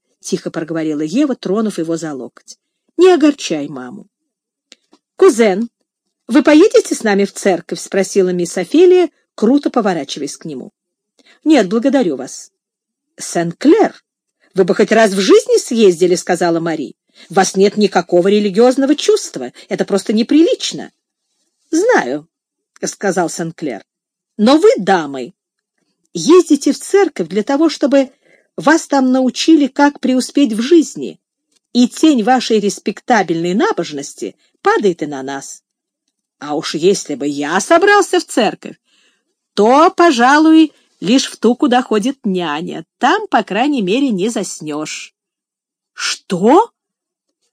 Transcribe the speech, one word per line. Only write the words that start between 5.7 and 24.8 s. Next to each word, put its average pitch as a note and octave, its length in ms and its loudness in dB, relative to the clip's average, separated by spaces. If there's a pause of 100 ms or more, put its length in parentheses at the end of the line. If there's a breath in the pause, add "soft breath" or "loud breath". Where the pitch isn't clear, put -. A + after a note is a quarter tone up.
вы B3+ 160 2
поедете E4+ 520 4
с - 80 -8
нами G3+ 220 0
в - 80 -8
церковь?" — F3+ 480 -4
спросила F#3 480 -2
мисс F3 280 -6
Офелия, F4+ 520 4 (260)
круто C#4 340 2
поворачиваясь E3+ 680 -4
к - 80 -18
нему. C#3+ 260 -14 (720 soft breath)
"Нет, B3 260 2
благодарю A3+ 480 0
вас". - 340 -16 (680)
"Сен-Клер, A#3 840 0 (520)
вы F#3 100 2
бы F#3 120 0
хоть A3 160 0
раз A3 200 4
в G3 80 -4
жизни G4 380 4
съездили", — F3+ 580 2
сказала E3+ 440 -2
Мари. D#3 360 -8 (340 soft breath)
"У E3+ 60 -16
вас F#3+ 200 0
нет G3 220 2
никакого F#3 500 0
религиозного A#3 680 2
чувства. - 560 -4 (160 loud breath)
Это F#3+ 180 -4
просто G3 280 -2
неприлично". A#3+ 800 0 (800)
"Знаю", — D#4+ 560 0 (560)
сказал F3+ 460 -4
Сен-Клер. D#3+ 540 -10 (540)
"Но B3 200 4
вы, G4+ 200 4
дамы, D#3 560 -4 (800)